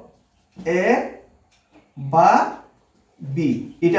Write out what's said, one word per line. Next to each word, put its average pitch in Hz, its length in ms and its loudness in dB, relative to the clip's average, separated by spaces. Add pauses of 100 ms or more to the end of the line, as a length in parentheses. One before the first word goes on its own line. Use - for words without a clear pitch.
(800)
A 190 40 0 (1300)
বা 226 180 6 (1040)
বি, 156 140 0 (360)
এটা 170 140 2